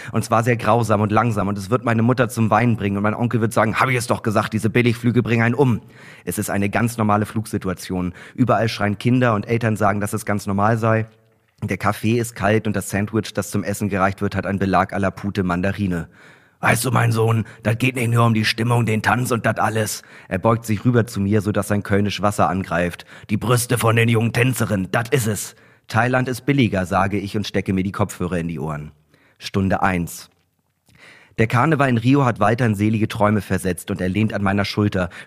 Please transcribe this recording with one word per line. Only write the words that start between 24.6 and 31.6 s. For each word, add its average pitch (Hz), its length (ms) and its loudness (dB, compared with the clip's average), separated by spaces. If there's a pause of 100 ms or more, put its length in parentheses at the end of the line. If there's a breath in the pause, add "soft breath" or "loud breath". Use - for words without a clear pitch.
das 120 220 -2
ist 120 160 0
es.“ - 280 -6 (320 soft breath)
„Thailand 127 400 2
ist 127 200 -6
billiger“, 98 400 2
sage 98 320 0
ich 101 180 -6
und 98 80 -4
stecke 101 260 -4
mir 95 120 0
die 98 80 -4
Kopfhörer 90 480 -4
in 85 80 -4
die 82 100 -6
Ohren. 76 340 -8 (460 soft breath)
Stunde 98 460 -2
eins. 90 480 -2 (1080 loud breath)
Der 113 80 4
Karneval 135 440 2